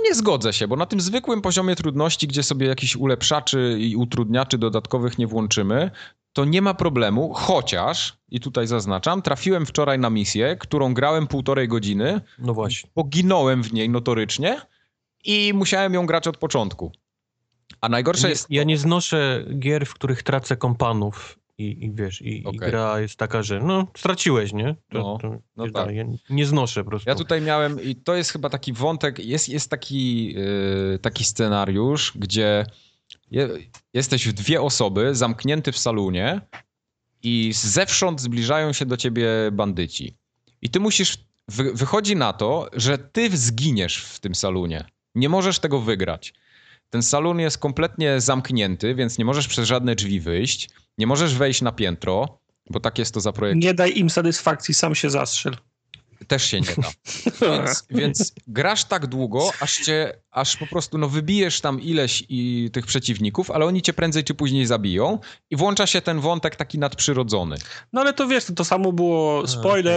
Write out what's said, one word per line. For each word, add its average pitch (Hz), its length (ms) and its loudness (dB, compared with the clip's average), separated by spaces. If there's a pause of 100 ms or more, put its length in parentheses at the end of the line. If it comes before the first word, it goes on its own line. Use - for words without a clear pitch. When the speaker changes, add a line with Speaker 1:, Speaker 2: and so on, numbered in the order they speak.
Speaker 1:
nie 427 120 4
zgodzę 151 380 2
się, 107 160 0
bo 123 80 0
na 170 100 0
tym 196 140 0
zwykłym 214 420 0
poziomie 185 340 2
trudności, 156 520 0
gdzie 139 140 0
sobie 135 240 0
jakichś 127 300 0
ulepszaczy 127 840 2
i 113 160 0
utrudniaczy 120 600 2
dodatkowych 113 600 0
nie 117 80 2
włączymy, 110 640 0 (420)
to 143 120 2
nie 165 180 4
ma 196 120 2
problemu, 131 600 2
chociaż, 135 800 0 (120)
i 123 120 -6
tutaj 117 260 -2
zaznaczam, 113 560 0
trafiłem 165 440 0
wczoraj 143 320 2
na 123 120 2
misję, 110 460 0
którą 139 380 0
grałem 147 320 2
półtorej 135 420 0
godziny, 113 520 0 (180)
Speaker 2:
No 123 160 -2
właśnie. - 400 -6
Speaker 1:
poginąłem 151 680 2
w 113 100 -6
niej 110 160 0
notorycznie 120 720 0 (640)
i 208 300 2
musiałem 196 400 2
ją 180 120 2
grać 160 220 2
od 160 80 -2
początku. 98 560 -2 (880)
A 113 80 0
najgorsze 127 380 2
Speaker 2:
Nie, 175 40 4
Speaker 1:
jest - 200 -2
Speaker 2:
ja 147 120 4
Speaker 1:
to 156 60 2
Speaker 2:
nie 156 100 4
znoszę 151 640 2 (140)
gier, 143 280 0
w - 80 -12
których 131 280 -2
tracę 135 340 0
kompanów 117 800 -2 (200)
i, 107 260 -8
i 107 80 -6
wiesz, 101 300 -8
i, 107 200 -8
i - 20 -12
Speaker 1:
Okej. 92 160 -8
Speaker 2:
gra 107 400 0
jest 107 160 -6
taka, 110 260 -2
że 104 180 -4
no, 190 260 0 (100)
straciłeś, 127 560 0
nie? 120 240 -2 (160)
To, 113 60 -4
Speaker 1:
No, 104 240 -4
Speaker 2:
to 110 160 -8 (180)
Speaker 1:
no 113 100 -8
Speaker 2:
nie 110 60 -8
Speaker 1:
tak. 95 140 -2
Speaker 2:
da, 101 60 -6
ja 110 120 -4 (260)
nie 143 160 2
znoszę 131 380 0
po 104 60 -10
prostu. 104 200 -4
Speaker 1:
Ja 139 60 2
tutaj 160 260 -2
miałem, 151 400 0
i 127 140 -4
to 175 180 -2
jest 175 160 -2
chyba 147 200 -4
taki 135 220 -6
wątek, 143 460 -2
jest, 120 300 -2
jest 139 220 -4
taki, 127 640 -2
yy, 98 680 0
taki - 220 -2
scenariusz, 104 920 2
gdzie 104 500 2 (640)
je-, 123 180 0 (460)
jesteś 127 340 0
w 107 40 2
dwie 117 300 0
osoby, 120 520 2
zamknięty 127 580 0
w - 60 -8
salonie 107 640 0 (800)
i 117 320 2
zewsząd 165 640 0
zbliżają 127 520 0
się 135 140 -2
do 123 100 -2
ciebie 117 320 0 (240)
bandyci. 98 640 -4 (480)
I - 80 -4
ty 185 100 2
musisz, 202 380 2 (300)
wy-, 113 260 -2
wychodzi 202 420 2
na 117 160 2
to, 139 400 -2
że 131 260 0
ty 214 380 0
zginiesz 117 680 0
w - 160 -16
tym 90 140 -6
salonie. 90 500 -2 (300)
Nie 127 140 2
możesz 185 300 2
tego 139 220 0
wygrać. 92 540 -4 (560)
Ten 120 120 0
salon 165 380 2
jest 156 180 -2
kompletnie 147 600 0
zamknięty, 120 760 0
więc 127 240 -2
nie 113 60 0
możesz 135 240 0
przez 117 200 0
żadne 123 260 2
drzwi 101 260 -2
wyjść. 87 480 -2 (300)
Nie 110 80 0
możesz 143 280 2
wejść 131 280 2
na 117 100 0
piętro, 95 640 -2 (320)
bo 110 100 -4
tak - 180 -2
jest 113 160 -4
to 110 60 -4
zaprojektowane. 104 460 0
Speaker 3:
Nie 185 80 4
daj 180 240 2
im 170 120 4
satysfakcji, 165 640 0
sam 160 200 0
się 147 160 0
zastrzel. 135 460 -2 (680)
Speaker 1:
Też 135 180 0
się 98 160 0
nie - 60 0 (120)
da. 78 120 -2 (500)
Speaker 3:
<laughs> 233 100 4
Speaker 1:
Więc, 139 400 -2
więc 139 420 0 (140)
grasz 147 380 0
tak 165 220 -2
długo, 127 440 0 (100)
aż 147 160 -2
cię, 156 360 0 (180)
aż 135 260 -2
po 151 100 -8
prostu, 156 320 -4
no, 147 100 0
wybijesz 165 520 2
tam 139 200 -2
ileś 151 480 0
i 123 440 -2
tych 120 140 -4
przeciwników, 110 640 -2
ale 156 160 2
oni 180 160 2
cię 175 100 2
prędzej 160 320 0
czy 147 100 -2
później 135 320 2
zabiją 113 520 2 (320)
i 151 60 -2
włącza 196 300 2
się 180 140 2
ten 165 200 -2
wątek 160 360 -2
taki 151 220 -6
nadprzyrodzony. 113 800 0 (360)
Speaker 3:
No 254 80 0
ale 277 120 4
to 277 160 -2
wiesz, 254 160 2
to, 185 80 -6
to 170 120 0
samo 190 280 2
było, 160 520 2
Speaker 2:
A, - 20 -4
Speaker 3:
spoiler, 175 500 2